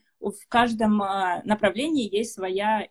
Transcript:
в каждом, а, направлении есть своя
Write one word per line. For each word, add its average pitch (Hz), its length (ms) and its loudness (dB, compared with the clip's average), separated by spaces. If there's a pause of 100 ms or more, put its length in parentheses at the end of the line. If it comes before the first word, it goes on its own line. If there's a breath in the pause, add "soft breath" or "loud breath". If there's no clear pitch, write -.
(200 soft breath)
в 208 140 -4 (160)
каждом, 226 520 2
а, 190 440 -2
направлении 214 680 0
есть 226 200 -2
своя 196 580 -2